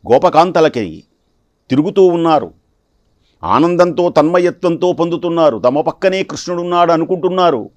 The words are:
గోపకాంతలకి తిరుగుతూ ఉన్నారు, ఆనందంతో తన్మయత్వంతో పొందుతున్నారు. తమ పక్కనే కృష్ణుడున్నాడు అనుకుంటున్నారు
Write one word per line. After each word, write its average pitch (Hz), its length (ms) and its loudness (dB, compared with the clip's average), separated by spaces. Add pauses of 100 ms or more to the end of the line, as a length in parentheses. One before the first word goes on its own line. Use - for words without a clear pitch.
(120)
గోపకాంతలకి 156 920 2 (680)
తిరుగుతూ 185 360 2
ఉన్నారు, 165 460 0 (920)
ఆనందంతో 170 680 0
తన్మయత్వంతో 175 840 0
పొందుతున్నారు. 165 680 -2
తమ 127 220 0
పక్కనే 185 420 -2
కృష్ణుడున్నాడు 175 720 -2
అనుకుంటున్నారు 170 840 -2